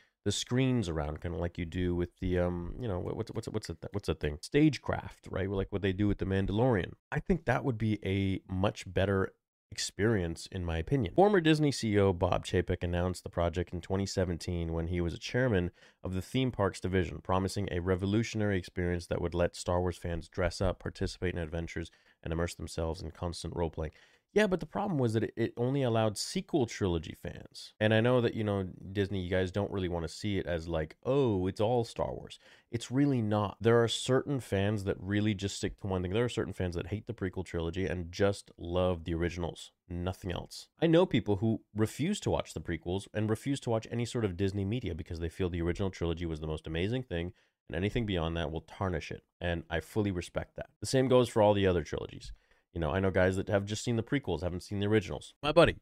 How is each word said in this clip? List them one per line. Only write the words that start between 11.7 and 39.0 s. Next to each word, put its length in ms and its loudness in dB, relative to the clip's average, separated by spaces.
C 220 0
E 60 6
O 120 8
Bob 320 2
Chapek 380 0
announced 420 -2
the 60 -10
project 420 0
in 100 -6
twenty 260 -2
seventeen 680 -2
when 140 -2
he 120 -2
was 140 0
a 60 -8
chairman 500 2
of 120 -4
the 80 -2
theme 280 0
parks 280 0
division, 420 0
promising 500 0
a 80 -2
revolutionary 800 2
experience 480 -2
that 160 -2
would 140 -2
let 200 2
Star 240 0
Wars 180 0
fans 300 -6
dress 320 -2
up, 200 0
participate 560 -4
in 40 -4
adventures, 520 -6
and 100 -4
immerse 220 -2
themselves 460 -4
in 100 -8
constant 440 -6
role-playing. 360 -4
Yeah, 140 4
but 120 0
the 60 -8
problem 340 -2
was 140 2
that 100 2
it, 140 -4
it 180 0
only 260 0
allowed 360 0
sequel 480 -2
trilogy 580 -2
fans. 560 -14
And 140 4
I 80 6
know 180 6
that, 140 2
you 100 -2
know, 240 0
Disney, 300 0
you 80 -4
guys 200 2
don't 220 -2
really 160 -2
wanna 220 -2
see 280 -2
it 80 0
as, 220 -2
like, 380 -2
"Oh, 420 2
it's 140 -2
all 240 2
Star 280 -4
Wars." 240 -12
It's 220 -6
really 300 4
not. 400 2
There 200 6
are 60 4
certain 540 0
fans 420 0
that 160 -2
really 340 0
just 220 -4
stick 240 -4
to 80 -8
one 140 0
thing. 100 -2
There 140 2
are 20 -2
certain 240 -2
fans 240 -4
that 120 -4
hate 200 -6
the 60 -8
prequel 320 -4
trilogy 400 -2
and 260 -4
just 460 0
love 480 0